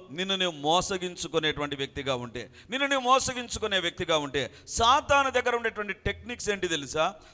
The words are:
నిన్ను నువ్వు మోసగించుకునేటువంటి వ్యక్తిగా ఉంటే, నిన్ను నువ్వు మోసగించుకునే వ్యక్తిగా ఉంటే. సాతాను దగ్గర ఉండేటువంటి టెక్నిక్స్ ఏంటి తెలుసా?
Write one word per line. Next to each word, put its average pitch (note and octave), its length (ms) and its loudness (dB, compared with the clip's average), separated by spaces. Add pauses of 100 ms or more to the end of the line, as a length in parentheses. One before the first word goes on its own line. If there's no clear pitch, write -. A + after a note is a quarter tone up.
(120)
నిన్ను F#3+ 240 -4
నువ్వు F3+ 240 -2
మోసగించుకునేటువంటి D#3+ 1160 0
వ్యక్తిగా C3+ 400 -4
ఉంటే, A#2+ 360 -8 (180)
నిన్ను C4+ 180 0
నువ్వు C4+ 220 0
మోసగించుకునే A#3+ 680 0
వ్యక్తిగా E3+ 380 0
ఉంటే. C#3 340 -2 (160)
సాతాను C#4 600 4
దగ్గర A#3+ 260 2
ఉండేటువంటి G#3+ 380 -2
టెక్నిక్స్ G3+ 560 -6
ఏంటి F#3+ 180 0
తెలుసా? D#3 480 0 (180)